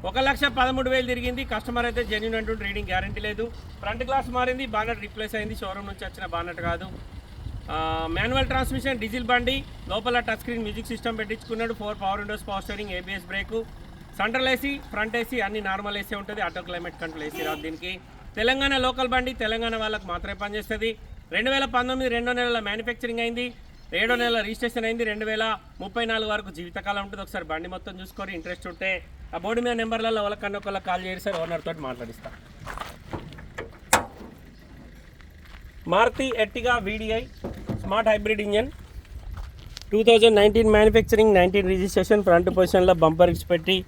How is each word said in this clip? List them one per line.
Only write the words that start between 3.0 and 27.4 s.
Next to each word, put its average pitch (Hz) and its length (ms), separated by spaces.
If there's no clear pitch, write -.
లేదు. 214 200
ఫ్రంట్ 226 280
గ్లాస్ 262 260
మారింది, 254 300
బానెట్ 220 300
రీప్లేస్ 214 340
అయింది, 214 220
షోరూమ్ 202 280
నుంచి 196 180
వచ్చిన 190 260
బానెట్ 175 340
కాదు. 170 200
ఆ, 156 40
మాన్యువల్ 254 360
ట్రాన్స్మిషన్, 262 520
డీజిల్ 226 280
బండి, 247 240
లోపల 240 280
టచ్ 220 140
స్క్రీన్ 233 240
మ్యూజిక్ 214 240
సిస్టమ్ 226 300
పెట్టించుకున్నాడు, 226 600
ఫోర్ 208 220
పవర్ 196 180
విండోస్, 208 280
పవర్ 190 160
స్టీరింగ్, 202 340
ఏబిఎస్ 180 320
బ్రేక్, 196 240
సెంట్రల్ 254 320
ఏసీ, 277 200
ఫ్రంట్ 220 280
ఏసీ 233 260
అన్ని 214 220
నార్మల్ 202 320
ఏసీ 202 200
ఉంటుంది, 208 260
ఆటో 170 220
క్లైమేట్ 175 340
కంట్రోల్ 156 260
ఏసీ 156 200
రాదు 156 180
దీనికి. 170 260
తెలంగాణ 269 340
లోకల్ 254 280
బండి, 254 180
తెలంగాణ 226 380
వాళ్ళకు 208 300
మాత్రమే 190 300
పనిచేస్తుంది. 214 480
రెండు 247 180
వేల 269 100
పంతొమ్మిది 254 400
రెండో 240 240
నెలలో 240 280
మ్యానుఫ్యాక్చరింగ్ 233 560
అయింది, 233 220
ఏడో 226 220
నెల 233 240
రిజిస్ట్రేషన్ 226 420
అయింది, 233 220
రెండు 214 180
వేల 220 160
ముప్పై 196 280
నాలుగు 220 220
వరకు 208 260
జీవితకాలం 196 480
ఉంటుంది. 196 200
ఒకసారి 180 260